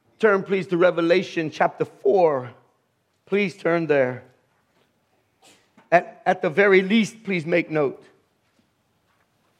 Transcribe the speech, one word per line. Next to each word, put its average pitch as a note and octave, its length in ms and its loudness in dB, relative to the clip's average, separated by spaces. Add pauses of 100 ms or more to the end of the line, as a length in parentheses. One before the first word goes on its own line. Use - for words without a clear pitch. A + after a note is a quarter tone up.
(200)
Turn, G3 240 2
please, F3+ 240 -4
to F3 100 -2
Revelation E3+ 760 0
chapter E3+ 340 -2
four. D3 680 0 (720)
Please G3 320 -4
turn E3 300 -2
there. B2+ 360 0 (1700)
At, - 340 0
at F#3 160 -2
the F#3 80 0
very F#3+ 320 4
least, G3+ 420 -2
please F3+ 220 -6
make E3 240 -2
note. D3 340 -4 (1600)